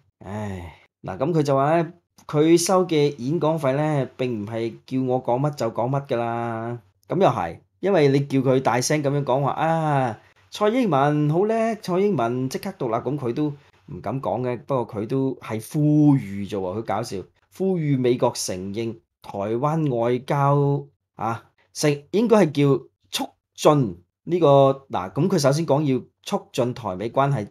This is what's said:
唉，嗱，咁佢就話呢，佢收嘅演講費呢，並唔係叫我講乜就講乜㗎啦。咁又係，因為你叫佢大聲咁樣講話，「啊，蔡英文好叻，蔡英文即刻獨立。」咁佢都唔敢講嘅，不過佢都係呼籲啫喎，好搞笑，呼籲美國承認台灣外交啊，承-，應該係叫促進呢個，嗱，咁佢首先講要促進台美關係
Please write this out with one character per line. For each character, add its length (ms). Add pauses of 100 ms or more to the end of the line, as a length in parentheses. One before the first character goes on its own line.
(240)
唉， 520 (280)
嗱， 140
咁 160
佢 80
就 140
話 260
呢， 120 (340)
佢 340
收 240
嘅 320
演 220
講 180
費 180
呢， 320 (100)
並 260
唔 20
係 280 (120)
叫 160
我 220
講 160
乜 160
就 160
講 180
乜 180
㗎 100
啦。 600 (300)
咁 120
又 80
係， 320 (200)
因 140
為 160
你 160
叫 140
佢 200
大 220
聲 200
咁 80
樣 140
講 180
話， 160
「啊， 600 (320)
蔡 180
英 200
文 420
好 140
叻， 360
蔡 180
英 160
文 340
即 100
刻 180
獨 120
立。」 40 (160)
咁 80
佢 160
都 140
唔 540
敢 200
講 200
嘅， 240
不 200
過 160
佢 60
都 340
係 320
呼 420
籲 340
啫 80
喎， 160
好 100
搞 180
笑， 160 (400)
呼 220
籲 200
美 180
國 180
承 200 (180)
認 240 (260)
台 160
灣 600
外 200
交 680 (300)
啊， 280 (300)
承-， 180 (200)
應 160
該 180
係 60
叫 320 (260)
促 200 (260)
進 420 (260)
呢 160
個， 520
嗱， 200
咁 160
佢 120
首 120
先 140
講 180
要 180 (220)
促 300
進 220
台 200
美 140
關 240
係 180